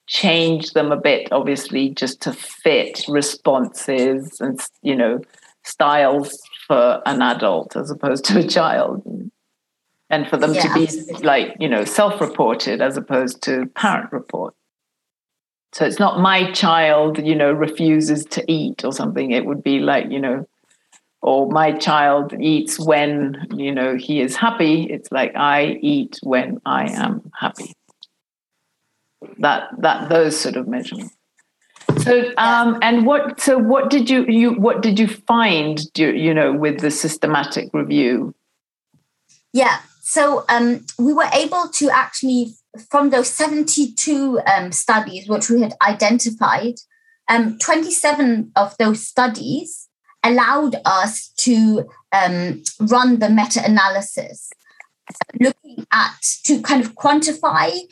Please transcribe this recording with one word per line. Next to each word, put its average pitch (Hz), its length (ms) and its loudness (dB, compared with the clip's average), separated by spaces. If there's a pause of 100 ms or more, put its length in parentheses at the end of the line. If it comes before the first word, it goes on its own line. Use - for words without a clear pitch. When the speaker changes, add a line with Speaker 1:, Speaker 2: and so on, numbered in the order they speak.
Speaker 1:
change 165 680 0
them 151 180 2
a 143 60 0
bit, - 340 0
obviously, 135 580 -2
just 131 320 -8
to 139 100 -6
fit - 760 -2
responses 135 1300 -2
and, 131 200 -6 (240)
you 139 120 0
know, 123 240 0 (440)
styles 143 760 0 (280)
for 123 400 2
an 135 160 0
adult 110 520 0
as 147 140 -6
opposed 139 360 -4
to 202 120 2
a 165 100 2
child, - 540 0 (1120)
and 151 160 -2
for 156 100 -2
them 156 160 2
Speaker 2:
Yeah, 180 80 0
Speaker 1:
to 156 140 0
be 160 80 4
Speaker 2:
absolutely. - 420 -6
Speaker 1:
like, 135 340 2
you 156 80 -2
know, 107 180 0
self-reported 151 960 0
as 135 140 -2
opposed 127 460 -4
to 127 300 -4
parent - 380 -2
report. - 420 -10 (1200)
So - 120 -2
it's - 120 -4
not 190 220 2
"my 185 320 2
child, 156 680 2
you 151 160 0
know, 143 180 2
refuses 151 760 0
to - 220 -10
eat" 156 380 -4
or 131 80 -4
something. - 380 -4
It 120 140 0
would - 180 -6
be 139 160 0
like, 131 320 0
you 139 80 -4
know, 135 280 -4 (760)
or 135 260 2
"my 156 220 2
child 147 680 2
eats 151 400 0
when, 147 760 0
you 139 160 -4
know, 131 240 -2
he 139 260 -2
is 127 140 -2
happy." 160 480 2
It's - 280 -10
like, 131 240 -2
"I 143 460 0
eat 147 400 -2
when 131 420 -2
I 135 280 -2
am - 480 -6
happy." - 340 -8 (1700)
That, - 300 0 (100)
that, 151 300 0
those 160 300 2
sort 127 160 -4
of 127 120 -6
measurements. 131 480 -10 (880)
So, 247 120 4
Speaker 2:
Yeah. 240 220 0
Speaker 1:
um, 233 460 2
and 233 240 4
what, 285 340 0
so 262 160 4
what 254 320 2
did 262 180 2
you, 254 200 2
you, 233 260 4
what 214 300 2
did 214 160 2
you 220 80 4
find, 165 840 0
do, - 200 2
you 160 180 2
know, 147 220 2
with 147 280 -2
the 147 100 0
systematic 151 840 -4
review? 139 640 0 (1160)
Speaker 2:
Yeah. 240 280 2 (220)
So, 294 460 0
um, 240 380 0 (140)
we 247 120 2
were 302 220 2
able 320 360 0
to 285 200 0
actually, 247 640 -2 (380)
from 285 180 4
those 247 200 2
seventy-two, 294 1160 0
um, 180 260 0
studies 196 560 -2
which 214 220 -2
we 233 120 4
had 214 200 -2
identified, 220 920 0 (520)
um, 226 300 0
twenty-seven 294 1000 0
of 202 220 0
those 220 300 0
studies 247 840 -4 (340)
allowed 247 520 2 (100)
us 190 520 -2
to, 220 520 2 (220)
um, 180 500 0 (180)
run 240 380 4
the 214 120 2
meta-analysis, 208 1200 0 (880)
looking 247 500 -2
at, - 300 0 (220)
to 285 180 2
kind 262 240 2
of - 80 -12
quantify 302 840 0 (120)